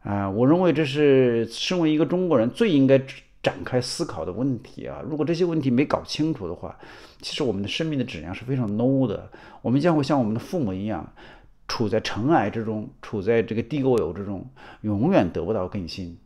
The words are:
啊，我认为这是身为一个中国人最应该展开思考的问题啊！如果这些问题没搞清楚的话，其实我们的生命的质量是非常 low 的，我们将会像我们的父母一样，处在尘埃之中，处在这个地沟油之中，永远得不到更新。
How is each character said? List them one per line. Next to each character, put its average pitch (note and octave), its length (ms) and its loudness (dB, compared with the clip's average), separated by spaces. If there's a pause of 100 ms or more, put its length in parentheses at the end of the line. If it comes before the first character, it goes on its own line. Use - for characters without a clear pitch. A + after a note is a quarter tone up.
啊， G2+ 260 -2
我 A2+ 180 2
认 D#4+ 140 6
为 F3 100 4
这 D3+ 140 2
是 C3 640 4
身 - 340 -4
为 D#3 100 4
一 D3+ 60 2
个 D#3+ 80 4
中 F3+ 240 0
国 C3+ 100 4
人 A2+ 100 2
最 A3+ 220 2
应 C#3 160 6
该 C3+ 100 8 (440)
展 - 120 0 (120)
开 B2+ 160 -2
思 - 240 -6
考 D#2+ 180 -8
的 F2+ 80 -6
问 B2 280 -2
题 - 280 -14
啊！ - 180 -12
如 D#3 120 -6
果 D3+ 80 0
这 E3 80 0
些 E3 100 0
问 E3 160 0
题 C3+ 100 0
没 B2 140 4
搞 - 220 0
清 D#3 280 -2
楚 F#2+ 140 -8
的 E2+ 80 -6
话， - 220 -14 (440)
其 - 140 -12
实 D#3 80 -4
我 A#2+ 80 0
们 G2 100 -2
的 G2+ 60 -6
生 D#3+ 200 -4
命 D3+ 120 -2
的 A#2+ 60 -2
质 F2+ 160 -12
量 E2 120 -10
是 A2 120 -12
非 C3+ 100 -2
常 A#2+ 220 -2
low C3 280 2
的， - 240 -4 (320)
我 A2 80 -2
们 C#3 120 4
将 E3 160 4
会 D3 40 2
像 C#3 160 2
我 B2+ 60 2
们 G#2+ 100 0
的 A2+ 60 -2
父 F3+ 220 -4
母 G2 120 -2
一 F#2+ 120 -6
样， G#2 200 -6 (600)
处 A2 220 -2
在 A2 100 2
尘 A2 300 -2
埃 B2 200 4
之 A2 140 -6
中， G#2+ 260 -6 (120)
处 G#2 200 -6
在 A2+ 220 2
这 A2+ 100 -4
个 A2 80 -2
地 C#3+ 220 -4
沟 B2+ 140 4
油 E2+ 160 0
之 G2 100 -8
中， G2 260 -10 (320)
永 G#2+ 300 2
远 A#2 180 4
得 E2 140 -4
不 F2 80 -2
到 F#2 160 -2
更 F#2 180 -6
新。 F2 400 -10